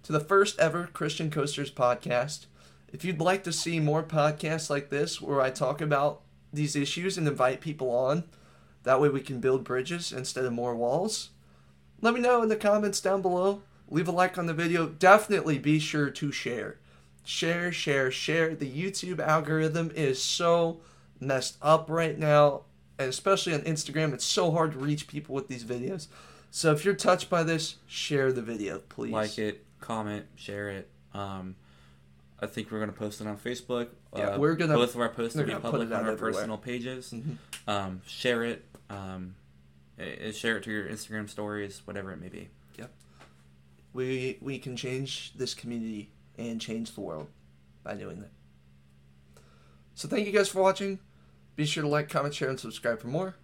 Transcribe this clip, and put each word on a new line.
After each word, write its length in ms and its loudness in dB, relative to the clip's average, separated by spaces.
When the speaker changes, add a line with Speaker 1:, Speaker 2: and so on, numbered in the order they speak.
Speaker 1:
to 80 -8
the 80 4
first 400 4
ever 320 2
Christian 400 -2
Coasters 400 -2
podcast. 760 0
If 140 -10
you'd 160 -2
like 240 4
to 60 -4
see 280 -2
more 240 2
podcasts 680 0
like 200 -2
this 320 -2
where 180 0
I 100 4
talk 320 -2
about 400 2
these 240 -2
issues 420 -2
and 100 2
invite 340 2
people 300 -4
on, 320 2
that 160 4
way 100 6
we 120 0
can 180 -6
build 260 2
bridges 460 -4
instead 340 -4
of 80 -2
more 220 -2
walls, 540 0
let 120 4
me 80 -2
know 200 6
in 80 2
the 60 4
comments 460 2
down 200 2
below. 400 2
Leave 180 2
a 40 0
like 260 2
on 100 -2
the 60 -2
video. 340 2
Definitely 720 6
be 180 4
sure 320 0
to 220 -4
share. 480 -4
Share, 480 0
share, 380 2
share. 460 0
The 160 -6
YouTube 480 -4
algorithm 720 2
is 300 0
so 560 2
messed 420 -2
up 280 4
right 280 0
now, 440 6
and 120 -2
especially 440 2
on 80 0
Instagram, 520 -2
it's 120 -6
so 260 2
hard 200 2
to 80 -8
reach 280 -2
people 280 -8
with 140 -4
these 160 -8
videos. 420 -6
So 220 2
if 140 2
you're 100 4
touched 340 2
by 140 2
this, 320 -2
share 440 0
the 100 0
video, 380 -4
please. 320 -10
Speaker 2:
Like 260 -2
it, 280 -4
comment, 540 -6
share 340 -8
it. 200 -10
Um... 440 -8
I 60 -6
think 260 -8
we're 80 -6
gonna 140 -4
post 260 -8
it 80 -8
on 100 -6
Facebook. 520 -6
Speaker 1:
Yeah, 140 0
Speaker 2:
Uh, 80 -2
Speaker 1:
we're 180 4
gonna, 200 2
Speaker 2:
both 200 4
of 60 -2
our 80 2
posts 260 -4
Speaker 1:
we're 60 0
Speaker 2:
will 60 0
be 40 -2
Speaker 1:
gonna 100 -4
put 100 -4
Speaker 2:
public 180 0
Speaker 1:
it 40 -4
out 60 0
Speaker 2:
on 60 -2
our 80 0
Speaker 1:
everywhere. 200 -2
Speaker 2:
personal 240 -4
pages. 560 -8
Speaker 1:
Mm-hmm. 560 -10
Speaker 2:
Um, 380 -4
share 380 0
it. 180 -6
Um, 460 -10
i-, 280 -10
i-, 40 -6
share 240 -2
it 80 -8
to 80 -8
your 140 -4
Instagram 440 -8
stories, 540 -8
whatever 300 -10
it 80 -14
may 80 -14
be. 180 -16
Speaker 1:
Yep. 140 -16
We, 480 -2
we 200 -6
can 180 -8
change 580 -6
this 180 -4
community 580 -8
and 240 -6
change 320 -6
the 80 -10
world 260 -8
by 120 -8
doing 260 -12
that. 100 -18
So 120 -10
thank 180 0
you 60 -4
guys 160 4
for 140 0
watching. 380 2
Be 80 0
sure 180 -2
to 60 0
like, 180 0
comment, 260 -2
share, 160 -4
and 100 -4
subscribe 420 -4
for 60 -12
more. 360 -4